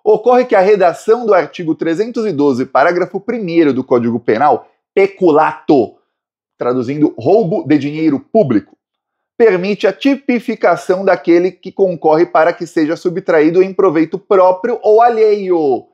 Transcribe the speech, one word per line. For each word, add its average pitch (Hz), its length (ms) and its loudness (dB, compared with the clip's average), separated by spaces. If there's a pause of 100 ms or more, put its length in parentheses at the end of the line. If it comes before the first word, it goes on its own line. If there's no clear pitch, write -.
Ocorre 240 440 2
que 240 100 -2
a 190 60 4
redação 208 640 0
do 202 80 2
artigo 160 420 -2
trezentos 214 500 -4
e 208 60 -2
doze, 135 340 -2
parágrafo 175 540 -2
primeiro 170 540 -2
do 127 100 -4
Código 120 340 -2
Penal, 120 520 0 (260)
peculato, 156 1000 0 (640)
traduzindo 127 640 -2
roubo 180 480 -2
de 147 100 2
dinheiro 147 400 -2
público, 131 600 -2 (600)
permite 202 500 0
a 190 40 2
tipificação 220 1120 -2
daquele 180 480 2
que - 180 -18
concorre 170 560 0
para 170 280 0
que 170 120 -8
seja 160 300 -2
subtraído 170 680 0
em 190 120 -2
proveito 170 440 0
próprio 185 640 0
ou 214 200 4
alheio. 196 920 0